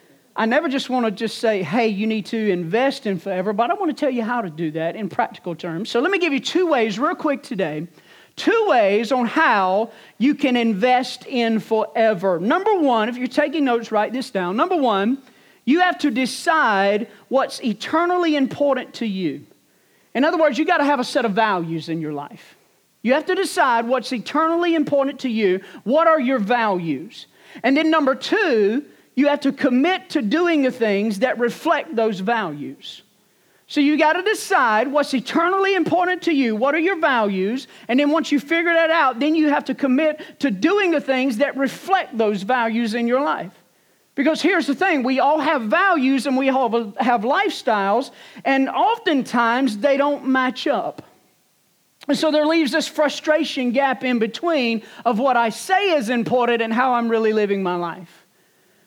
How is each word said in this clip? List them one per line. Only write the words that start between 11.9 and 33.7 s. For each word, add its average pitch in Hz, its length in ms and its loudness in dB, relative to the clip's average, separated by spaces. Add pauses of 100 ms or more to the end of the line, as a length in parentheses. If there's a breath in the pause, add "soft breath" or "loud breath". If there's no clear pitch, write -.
Number 359 360 0
one, 240 340 2
if 247 80 -8
you're 247 100 -4
taking 294 380 0
notes, 233 260 0
write 214 220 0
this 254 160 -6
down. 185 260 -2
Number 349 220 0
one, 233 400 2 (480 soft breath)
you 311 160 4
have - 180 2
to 294 120 0
decide 220 960 0 (200 loud breath)
what's - 340 -2
eternally 330 760 0
important 269 580 -2
to 233 100 -6
you. 185 360 -4 (720 soft breath)
In 240 80 2
other 330 140 2
words, 302 200 2
you 302 80 0
gotta 320 200 2
have 277 140 2
a 254 40 -2
set 254 220 -2
of 214 80 -2
values 170 560 -2
in 165 100 -4
your 151 140 -6
life. 143 420 -14 (480)
You 233 100 2
have 302 120 0
to 359 100 -2
decide 277 520 0
what's 254 260 -4
eternally 330 600 0
important 277 460 0
to 262 80 -4
you. 196 320 0 (220 loud breath)
What 311 240 2
are 320 120 4
your 262 200 0
values? 190 880 -2 (360 loud breath)
And 269 120 2
then 320 140 2
number 294 260 2
two, 269 720 0 (300 loud breath)
you 285 120 2
have 285 140 0
to 277 100 0
commit 294 600 0
to 302 100 0
doing 320 400 0
the 262 100 2
things 208 480 -2
that 233 200 -2
reflect 285 560 -2
those 220 240 0
values. 165 800 -6 (680 soft breath)
So - 120 -4